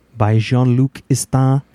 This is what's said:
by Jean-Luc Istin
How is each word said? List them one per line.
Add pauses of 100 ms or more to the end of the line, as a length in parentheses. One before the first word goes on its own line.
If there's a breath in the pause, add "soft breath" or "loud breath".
(180)
by
Jean-Luc
Istin (140 soft breath)